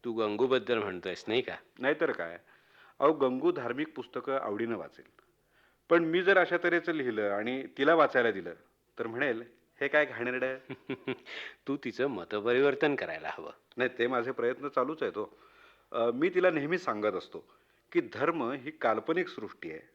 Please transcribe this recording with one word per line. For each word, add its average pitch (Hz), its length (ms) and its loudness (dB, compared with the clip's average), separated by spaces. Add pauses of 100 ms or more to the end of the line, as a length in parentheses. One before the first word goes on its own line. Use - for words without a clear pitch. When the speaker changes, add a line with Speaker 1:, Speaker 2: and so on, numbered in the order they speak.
Speaker 1:
तू 120 80 -4
गंगूबद्दल 113 640 2
म्हणतोयस, 92 500 -6
नाही 120 140 2
का? 85 140 -8 (220)
Speaker 2:
नाहीतर 147 340 0
काय. 85 260 -8 (600)
अहो, 147 140 6
गंगू 135 400 2
धार्मिक 135 420 -4
पुस्तकं 131 420 -6
आवडीनं 110 400 -2
वाचेल, - 500 -14 (640)
पण 170 160 6
मी 170 180 2
जर 190 160 6
अशा 175 260 4
तऱ्हेचं 175 280 2
लिहिलं 123 300 0
आणि 110 440 -2 (120)
तिला 147 160 6
वाचायला 131 360 4
दिलं 87 240 -8 (440)
तर 117 80 -6
म्हणेल, 117 380 -2 (360)
"हे 139 80 -2
काय 151 160 4
घाणेरडं?" 127 520 -4 (140)
Speaker 1:
<laughs> - 560 -8 (420)
तू 139 80 -2
तिचं 127 300 -2
मतपरिवर्तन 127 880 2
करायला 80 380 -6
हवं. 76 180 -12 (260)
Speaker 2:
नाही, 123 220 0
ते 120 80 2
माझे 127 260 -2
प्रयत्न 127 360 -2
चालूच 139 340 -2
आहेत 101 160 -4
हो. 101 200 -8 (540)
अ, 117 180 2
मी 139 180 0
तिला 185 220 4
नेहमी 160 280 -2
सांगत 107 360 -2
असतो 85 300 -8 (480)
की 170 80 2 (140)
धर्म 135 360 -2
ही 135 200 -8
काल्पनिक 147 580 0
सृष्टी 95 420 -12
आहे 78 100 -12 (140)